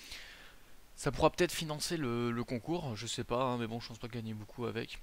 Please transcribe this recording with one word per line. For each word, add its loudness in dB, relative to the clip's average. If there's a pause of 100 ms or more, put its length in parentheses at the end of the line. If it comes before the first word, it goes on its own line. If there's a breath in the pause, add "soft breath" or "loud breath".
(960 loud breath)
Ça 0
pourra 6
peut-être 4
financer 0
le, 2
le 0
concours, 0
je -4
sais -2
pas, 2
hein, 4
mais 0
bon, -2
je -8
pense -10
pas -6
gagner -4
beaucoup -4
avec. -2